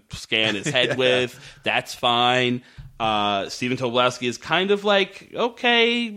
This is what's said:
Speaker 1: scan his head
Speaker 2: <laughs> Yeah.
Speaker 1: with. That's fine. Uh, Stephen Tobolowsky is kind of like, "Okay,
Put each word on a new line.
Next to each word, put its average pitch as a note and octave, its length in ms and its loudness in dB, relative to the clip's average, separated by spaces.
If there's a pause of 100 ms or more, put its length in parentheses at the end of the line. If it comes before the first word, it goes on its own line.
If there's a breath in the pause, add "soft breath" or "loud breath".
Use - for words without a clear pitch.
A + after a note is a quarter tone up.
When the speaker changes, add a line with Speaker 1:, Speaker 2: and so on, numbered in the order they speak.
Speaker 1:
scan A2 460 0
his G2 120 -4
head B2+ 220 2
Speaker 2:
<laughs> - 0 -
Yeah. A#2+ 60 -2
Speaker 1:
with. B2+ 680 0
That's A2+ 320 -2
fine. B2 640 2 (380 loud breath)
Uh, G#2 480 0
Stephen B2+ 300 -4
Tobolowsky B2 500 0
is A#2 100 -4
kind F#3 340 0
of G3+ 120 0
like, G3 500 0
"Okay, A#3 840 0